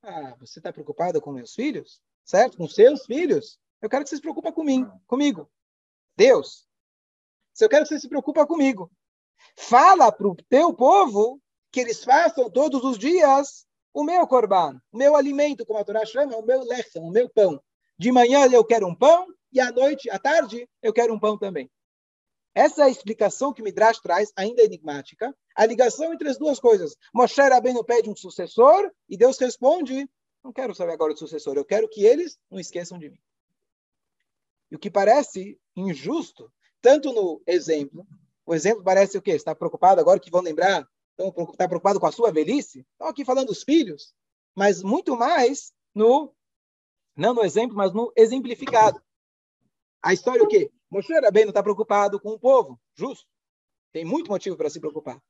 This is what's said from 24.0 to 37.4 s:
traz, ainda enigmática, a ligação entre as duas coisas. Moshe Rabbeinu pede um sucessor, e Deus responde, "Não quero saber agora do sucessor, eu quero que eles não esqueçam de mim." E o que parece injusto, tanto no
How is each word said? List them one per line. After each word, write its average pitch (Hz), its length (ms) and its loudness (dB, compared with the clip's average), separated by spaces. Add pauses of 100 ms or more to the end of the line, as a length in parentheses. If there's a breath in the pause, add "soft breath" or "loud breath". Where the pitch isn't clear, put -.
traz, 175 360 -4
ainda 226 260 0
enigmática, 165 720 -4 (200)
a 208 100 2
ligação 240 480 -2
entre 311 160 -8
as 269 100 -6
duas 294 200 -4
coisas. 190 380 0 (180 soft breath)
Moshe 240 260 0
Rabbeinu 247 440 2
pede 233 260 -2
um 196 60 -12
sucessor, 262 720 2 (180)
e 196 80 -12
Deus 240 220 2
responde, 269 680 -2 (360)
"Não 254 80 -20
quero 247 220 -10
saber 170 180 -8
agora 156 200 -4
do 151 60 -10
sucessor, 147 380 -10
eu 143 80 -4
quero 220 240 -2
que 202 160 -6
eles 294 340 2 (120)
não 190 80 -16
esqueçam 175 400 -14
de 151 120 -18
mim." 151 80 -20 (1500)
E 165 60 -18
o - 20 -16
que 202 120 -14
parece 202 680 0 (160)
injusto, 190 800 -10 (280)
tanto 269 320 4
no 185 340 -4